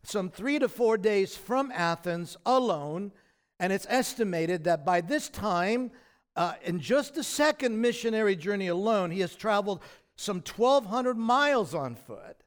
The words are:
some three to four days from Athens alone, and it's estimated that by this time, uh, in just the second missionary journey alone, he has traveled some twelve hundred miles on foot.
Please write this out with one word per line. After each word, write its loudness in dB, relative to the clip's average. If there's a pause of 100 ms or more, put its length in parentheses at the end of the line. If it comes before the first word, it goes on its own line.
some -4
three -2
to 2
four 2
days 2
from -2
Athens -2
alone, 0 (480)
and 0
it's -2
estimated 0
that 2
by 4
this -2
time, 0 (460)
uh, 0 (100)
in -2
just 0
the -4
second 0
missionary 2
journey -2
alone, 2
he -2
has -4
traveled 0 (400)
some -4
twelve 2
hundred 0
miles 2
on -4
foot. -18